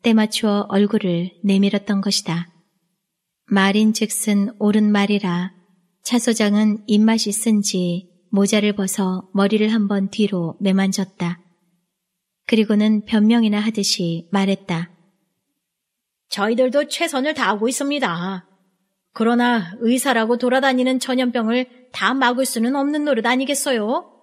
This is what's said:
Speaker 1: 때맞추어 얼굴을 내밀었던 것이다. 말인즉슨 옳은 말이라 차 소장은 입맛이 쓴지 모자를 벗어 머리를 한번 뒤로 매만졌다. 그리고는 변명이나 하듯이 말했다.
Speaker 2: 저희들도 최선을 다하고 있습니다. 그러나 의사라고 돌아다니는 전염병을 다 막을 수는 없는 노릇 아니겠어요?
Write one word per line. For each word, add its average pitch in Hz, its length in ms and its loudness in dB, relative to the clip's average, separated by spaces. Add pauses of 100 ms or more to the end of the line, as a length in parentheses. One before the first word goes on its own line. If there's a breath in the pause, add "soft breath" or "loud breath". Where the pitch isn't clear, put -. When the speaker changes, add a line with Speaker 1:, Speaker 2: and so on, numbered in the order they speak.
Speaker 1:
때맞추어 214 680 2
얼굴을 196 640 0 (120)
내밀었던 196 580 0
것이다. 170 480 -4 (960)
말인즉슨 208 1120 0
옳은 208 320 2
말이라 202 640 0 (500)
차 247 140 -2
소장은 214 720 2
입맛이 220 440 2
쓴지 190 800 -2 (220)
모자를 202 420 2
벗어 190 600 -4
머리를 208 400 2
한번 202 360 0
뒤로 190 500 -2
매만졌다. 190 840 -2 (1040)
그리고는 214 600 2
변명이나 220 540 2
하듯이 196 720 -4
말했다. 190 600 -2 (1400)
Speaker 2:
저희들도 254 580 0
최선을 302 460 -4
다하고 214 340 -2
있습니다. 196 800 -4 (680)
그러나 233 680 0
의사라고 240 580 0
돌아다니는 254 600 0
전염병을 247 920 -2
다 196 220 -2
막을 254 320 0
수는 240 300 -2
없는 294 300 -2
노릇 233 200 0
아니겠어요? 262 840 -2 (120)